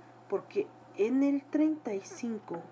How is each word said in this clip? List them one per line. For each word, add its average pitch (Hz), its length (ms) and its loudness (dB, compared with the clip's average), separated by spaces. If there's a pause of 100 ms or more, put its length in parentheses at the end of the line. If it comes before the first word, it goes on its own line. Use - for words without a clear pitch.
(280)
Porque - 380 -2 (320)
en 262 240 4
el 277 200 2
treinta 302 520 0
y 196 80 -4
cinco, 214 580 -8 (120)